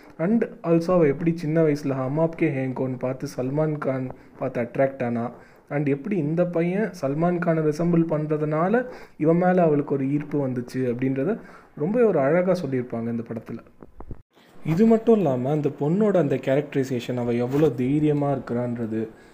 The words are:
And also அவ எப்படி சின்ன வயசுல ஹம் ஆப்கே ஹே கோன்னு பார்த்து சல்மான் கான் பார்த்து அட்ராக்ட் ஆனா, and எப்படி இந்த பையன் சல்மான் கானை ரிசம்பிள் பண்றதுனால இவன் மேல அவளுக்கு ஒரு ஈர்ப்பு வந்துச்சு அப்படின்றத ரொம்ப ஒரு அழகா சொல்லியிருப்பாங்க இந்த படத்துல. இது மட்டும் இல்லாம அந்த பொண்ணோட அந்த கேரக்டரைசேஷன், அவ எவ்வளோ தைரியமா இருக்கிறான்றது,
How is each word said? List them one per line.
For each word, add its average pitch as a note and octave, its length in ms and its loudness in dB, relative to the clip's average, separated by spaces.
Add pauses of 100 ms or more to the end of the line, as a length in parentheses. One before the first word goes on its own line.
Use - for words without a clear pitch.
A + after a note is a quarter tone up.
(180)
And G#3+ 260 2 (180)
also E3+ 280 2
அவ F3 160 6
எப்படி E3 300 0
சின்ன D#3+ 260 0
வயசுல C#3+ 280 0
ஹம் C3+ 280 -2
ஆப்கே E3 340 0
ஹே C3 140 -4
கோன்னு C3 320 -4
பார்த்து C3 380 -6
சல்மான் D3 420 -2
கான் C3 320 -4 (280)
பார்த்து B2+ 240 -4
அட்ராக்ட் C3+ 420 -2
ஆனா, A#2+ 260 -4 (400)
and D3 180 -2
எப்படி E3+ 280 -2
இந்த D#3+ 300 0
பையன் F3 540 -2
சல்மான் D#3+ 380 0
கானை E3 240 0
ரிசம்பிள் E3 440 2
பண்றதுனால D#3 800 0 (320)
இவன் D#3+ 180 4
மேல F3+ 260 4
அவளுக்கு D3 320 2
ஒரு C3+ 180 0
ஈர்ப்பு D3 360 -2
வந்துச்சு B2 280 -6
அப்படின்றத C3+ 600 -2 (380)
ரொம்ப G#3+ 300 2
ஒரு F3+ 120 4
அழகா F3 340 4
சொல்லியிருப்பாங்க B2 580 -4
இந்த A#2 120 -4
படத்துல. A2+ 360 -10 (1080)
இது D#3+ 220 2
மட்டும் A3+ 300 4
இல்லாம C3+ 340 2
அந்த D3 200 0 (100)
பொண்ணோட F#3+ 360 2
அந்த C#3 200 2
கேரக்டரைசேஷன், C3+ 800 -2
அவ A#2+ 160 -2
எவ்வளோ C3 360 2
தைரியமா C#3+ 640 0
இருக்கிறான்றது, A#2 760 -4 (260)